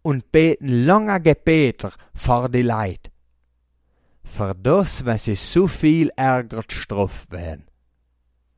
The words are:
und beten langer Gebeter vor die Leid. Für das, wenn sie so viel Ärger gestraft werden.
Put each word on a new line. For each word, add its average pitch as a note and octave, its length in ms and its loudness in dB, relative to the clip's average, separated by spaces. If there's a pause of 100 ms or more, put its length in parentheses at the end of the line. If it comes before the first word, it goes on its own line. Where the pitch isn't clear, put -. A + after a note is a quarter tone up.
und C#3 320 -4
beten C#3 540 2
langer G3+ 340 2
Gebeter D3+ 720 2 (220)
vor B2 340 0
die B2 140 0
Leid. A2 480 -4 (1120)
Für G2 300 -6
das, C#3+ 500 0
wenn A#2 140 -2
sie G#2+ 160 -4
so E3+ 320 0
viel D#3 500 2
Ärger B2+ 460 -2
gestraft - 680 -6
werden. D#2+ 360 -12 (920)